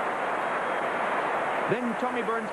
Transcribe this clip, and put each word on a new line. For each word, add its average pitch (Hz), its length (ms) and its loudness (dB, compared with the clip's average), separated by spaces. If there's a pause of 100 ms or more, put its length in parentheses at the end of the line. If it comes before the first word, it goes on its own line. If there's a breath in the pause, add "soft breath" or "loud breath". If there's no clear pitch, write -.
(1700)
Then 233 280 0
Tommy 254 240 0
Burns 220 300 -2